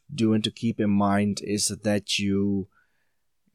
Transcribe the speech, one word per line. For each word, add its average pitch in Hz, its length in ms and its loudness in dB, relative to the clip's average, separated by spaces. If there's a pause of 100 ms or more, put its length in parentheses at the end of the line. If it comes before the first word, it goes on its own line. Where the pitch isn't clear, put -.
(140)
do 110 180 2
and 110 120 2
to 107 80 -4
keep 117 260 -4
in 104 120 0
mind 101 520 2
is 101 260 -2 (140)
that 104 380 -2
you 98 480 0 (880)